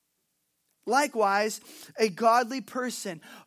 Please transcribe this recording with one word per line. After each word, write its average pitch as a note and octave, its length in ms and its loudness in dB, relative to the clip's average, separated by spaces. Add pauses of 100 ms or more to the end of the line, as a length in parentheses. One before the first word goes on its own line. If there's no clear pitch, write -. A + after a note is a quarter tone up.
(880)
Likewise, G#3+ 760 0 (380)
a A3 100 2
godly A#3 520 2
person, G#3 600 -8 (260)